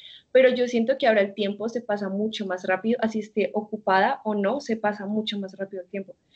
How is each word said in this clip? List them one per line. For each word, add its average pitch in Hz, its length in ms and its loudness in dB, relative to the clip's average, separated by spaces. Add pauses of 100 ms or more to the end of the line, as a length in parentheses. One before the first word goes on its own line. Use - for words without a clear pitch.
(320)
pero 254 240 8
yo 247 140 0
siento 240 280 0
que 277 80 -2
ahora 220 140 6
el 196 140 2
tiempo 202 340 -4
se 233 140 -4
pasa 208 260 -4
mucho 208 380 -4
más 185 180 -4
rápido, 190 380 0
así 220 180 0
esté - 340 -2
ocupada 214 680 0
o 214 120 -2
no, 208 260 0
se 220 160 -4
pasa 208 280 -4
mucho 214 320 -4
más 190 200 -8
rápido 190 260 -8
el 180 60 -20
tiempo. 196 260 -10 (200)